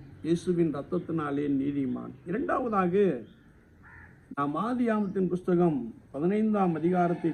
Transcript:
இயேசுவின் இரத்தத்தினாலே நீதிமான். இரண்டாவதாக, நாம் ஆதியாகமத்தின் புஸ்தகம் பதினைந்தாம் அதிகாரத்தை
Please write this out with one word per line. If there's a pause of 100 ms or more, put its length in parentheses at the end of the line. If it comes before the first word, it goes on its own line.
(220)
இயேசுவின்
இரத்தத்தினாலே
நீதிமான். (120)
இரண்டாவதாக, (1400)
நாம்
ஆதியாகமத்தின்
புஸ்தகம் (320)
பதினைந்தாம்
அதிகாரத்தை